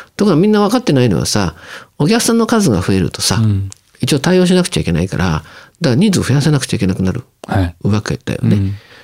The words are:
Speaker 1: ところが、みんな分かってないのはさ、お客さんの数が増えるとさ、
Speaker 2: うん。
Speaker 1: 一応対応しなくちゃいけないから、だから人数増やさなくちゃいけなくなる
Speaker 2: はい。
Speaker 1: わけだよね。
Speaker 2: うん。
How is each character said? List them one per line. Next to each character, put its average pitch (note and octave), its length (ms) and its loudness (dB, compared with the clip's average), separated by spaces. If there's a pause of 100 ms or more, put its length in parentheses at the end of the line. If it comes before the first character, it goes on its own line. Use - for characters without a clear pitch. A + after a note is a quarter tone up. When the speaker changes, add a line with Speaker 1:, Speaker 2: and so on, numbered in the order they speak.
(160)
Speaker 1:
と G3+ 100 0
こ G#3 60 2
ろ D3+ 60 4
が、 D#3 40 4
み G3+ 60 2
ん G#3+ 40 2
な G#3+ 100 4
分 G#3 100 2
か B3+ 60 2
っ A#3+ 40 0
て A3+ 100 -2
な C3 120 4
い B2 60 2
の E2 100 0
は B1+ 80 -2
さ、 F#2+ 280 -2 (440)
お D3 80 0
客 A3+ 140 2
さ - 120 0
ん A#3 60 2
の A3+ 80 0
数 G3+ 240 2
が F2+ 100 2
増 G2+ 120 0
え F#2+ 60 2
る E2 120 0
と - 100 -10
さ、 - 140 -2
Speaker 2:
う A2 100 2
ん。 G2 240 -2 (300)
Speaker 1:
一 C3+ 160 0
応 C#3 40 0
対 F3+ 200 2
応 F3+ 80 4
し F3+ 80 2
な F3+ 80 2
く F3+ 60 -4
ち - 80 -4
ゃ D#2+ 40 -2
い - 20 -2
け E2 80 -2
な E2 100 0
い F#2 80 -2
か - 80 -8
ら、 F2 80 0
だ F#2 60 0 (100)
か - 20 -20 (380)
ら C3 140 2
人 G3 180 2
数 B2+ 80 2
増 A2+ 120 0
や C#3+ 80 2
さ D#3 80 2
な D3+ 100 2
く - 60 -8
ち - 80 -4
ゃ - 40 -2
い - 20 -4
け F#2 80 -2
な F#2+ 80 0
く F#2+ 80 -2
な F#2 80 0
る - 140 -6 (200)
Speaker 2:
は - 160 0
い。 F2+ 220 -2
Speaker 1:
わ G#2+ 180 0
け - 160 -6
だ - 160 -8
よ - 100 -6
ね。 A2 120 2
Speaker 2:
う G2+ 40 0
ん。 G2 140 -2 (300)